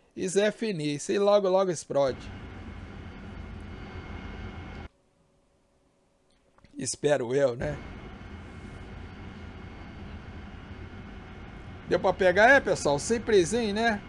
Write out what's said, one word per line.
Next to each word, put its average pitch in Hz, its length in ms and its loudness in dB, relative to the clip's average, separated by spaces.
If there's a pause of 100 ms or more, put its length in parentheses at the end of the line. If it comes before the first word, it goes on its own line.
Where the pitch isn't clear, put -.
(140)
e 185 140 -4
Zé 202 240 4
finíssimo, 151 640 0
e - 20 4
logo, 202 300 6
logo 185 200 6
explode. 139 640 0 (4000)
Espero 139 560 0
eu, 131 220 4
né? 143 200 -4 (4000)
Deu 180 100 4
pra 185 140 4
pegar? 196 380 8
É, 277 100 10
pessoal, 147 400 2
simplesinho, 214 720 4
né? 220 340 2